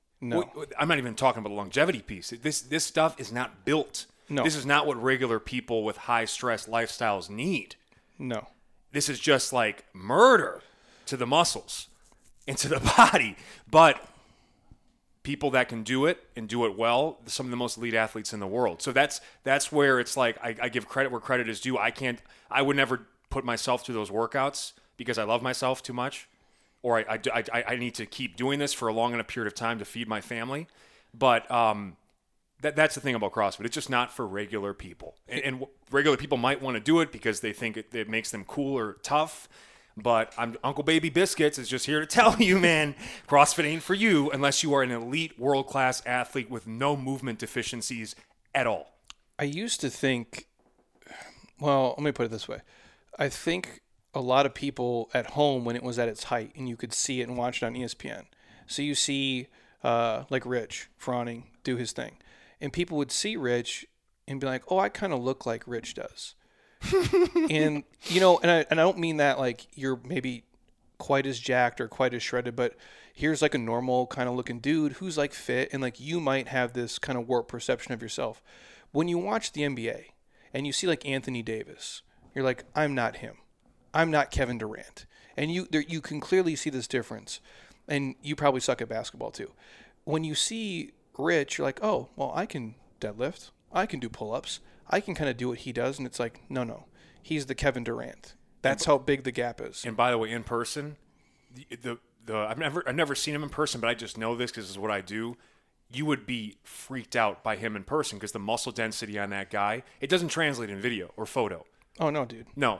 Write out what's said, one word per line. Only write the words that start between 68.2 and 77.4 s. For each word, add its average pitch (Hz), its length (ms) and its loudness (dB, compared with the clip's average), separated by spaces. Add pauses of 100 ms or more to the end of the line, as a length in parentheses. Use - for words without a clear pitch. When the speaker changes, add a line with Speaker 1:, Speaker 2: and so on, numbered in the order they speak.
Speaker 1:
and 170 120 6
I, 165 180 6
and 160 100 6
I 160 40 8
don't 180 140 6
mean 165 200 0
that, 143 220 4
like, 127 360 -2
you're 135 280 -2
maybe 127 400 -4 (540)
quite 139 280 2
as 131 140 -4
jacked 123 400 2
or 117 80 -2
quite 123 260 0
as 120 100 -6
shredded, 123 320 -2
but 120 200 0 (380)
here's, 151 280 0
like, 151 140 4
a 139 40 0
normal 123 480 0
kinda 123 240 -2
looking 120 280 -6
dude 147 340 0
who's, 180 240 -6
like, 143 160 0
fit, 127 380 -2
and, 135 100 -4
like, 123 180 -6
you 156 200 -4
might 135 300 0
have 123 240 -2
this 120 260 -6
kinda 127 220 -4
warped 120 280 -2